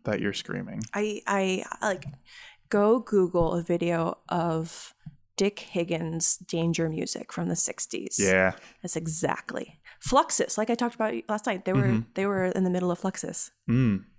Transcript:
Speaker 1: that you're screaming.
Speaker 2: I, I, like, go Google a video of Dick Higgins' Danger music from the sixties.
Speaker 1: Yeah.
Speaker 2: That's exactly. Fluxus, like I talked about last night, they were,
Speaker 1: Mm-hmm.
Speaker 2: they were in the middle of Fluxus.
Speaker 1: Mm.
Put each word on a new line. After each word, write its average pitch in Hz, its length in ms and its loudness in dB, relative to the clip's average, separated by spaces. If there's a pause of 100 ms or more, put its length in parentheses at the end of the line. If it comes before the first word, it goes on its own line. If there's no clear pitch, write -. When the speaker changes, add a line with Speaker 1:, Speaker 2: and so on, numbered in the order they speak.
Speaker 1:
that 107 160 0
you're 101 120 0
screaming. - 500 -8 (120)
Speaker 2:
I, 208 320 -2
I, 190 380 0 (200)
like, 202 200 -2 (640)
go 214 320 4
Google 180 540 2
a 175 80 0
video 170 560 0 (100)
of 165 680 -2 (420)
Dick 202 220 2
Higgins' 165 800 -2
Danger 165 520 0
music - 440 -4
from 175 160 -2
the 170 80 0
sixties. - 640 -4
Speaker 1:
Yeah. 95 320 4 (280)
Speaker 2:
That's - 140 -6
exactly. - 840 -4 (280)
Fluxus, - 480 2
like 214 140 0
I 233 60 2
talked 233 180 -2
about 220 180 -2 (160)
last 214 180 -2
night, 202 180 -2
they 185 80 0
were, 131 100 6
Speaker 1:
Mm-hmm. 117 320 2
Speaker 2:
they 190 100 0
were 196 200 2
in 185 180 2
the 185 80 4
middle 180 220 2
of 170 80 -4
Fluxus. - 500 -6 (180)
Speaker 1:
Mm. 117 360 4 (140)